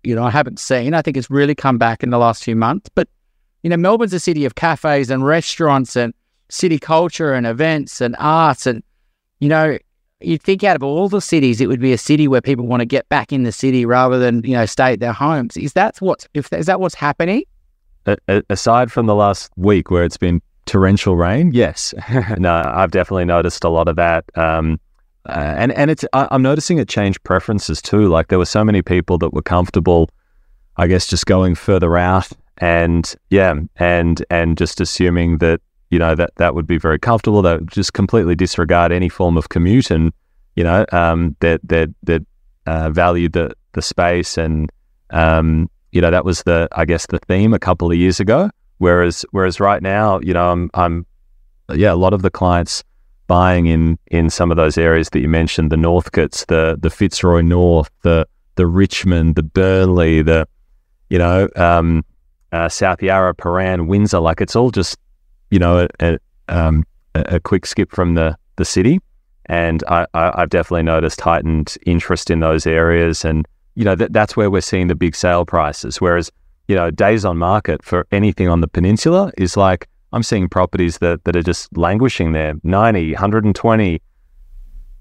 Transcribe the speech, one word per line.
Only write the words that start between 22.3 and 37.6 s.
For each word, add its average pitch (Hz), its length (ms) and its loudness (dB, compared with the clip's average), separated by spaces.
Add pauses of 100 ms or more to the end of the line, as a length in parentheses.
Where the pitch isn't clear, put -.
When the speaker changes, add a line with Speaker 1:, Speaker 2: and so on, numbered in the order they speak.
Speaker 2:
No, 85 260 2
I've 80 280 -2
definitely 90 340 0
noticed 85 380 0
a 85 40 2
lot 82 200 0
of 78 80 -2
that. 85 280 0 (120)
Um, 80 440 0 (460)
uh, 73 320 -6
and, 120 140 -2
and 143 180 0
it's, - 140 -4 (100)
I, 135 160 0
I'm 131 120 0
noticing 151 360 0
it 113 100 -4
change 98 360 -2
preferences 92 580 -2
too. 104 260 2
Like 82 200 2
there 92 100 2
were 85 80 2
so 107 180 0
many 104 160 2
people 90 380 0
that 82 160 -4
were 76 80 -4
comfortable, 87 640 2 (720)
I 87 80 2
guess, 90 200 0
just - 200 -4
going 92 280 2
further 87 440 0
out 92 300 0 (300)
and, 85 560 0 (160)
yeah, 95 240 4 (220)
and, 85 520 0
and 85 300 0
just 87 240 -4
assuming 85 560 0
that, 82 220 0 (300)
you 87 80 2
know, 82 160 2
that, 85 220 -2
that 85 180 0
would 78 120 -4
be 85 120 0
very 80 200 0
comfortable. 110 440 0
That 85 180 2